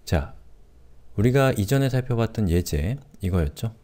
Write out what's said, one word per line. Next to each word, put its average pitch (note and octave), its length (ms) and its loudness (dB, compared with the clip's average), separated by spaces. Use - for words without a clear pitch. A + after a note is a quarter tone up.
자, D2 300 -2
우리가 B2+ 400 4
이전에 C3+ 320 2
살펴봤던 A#2 600 0
예제, E2+ 480 0
이거였죠. F2+ 640 -2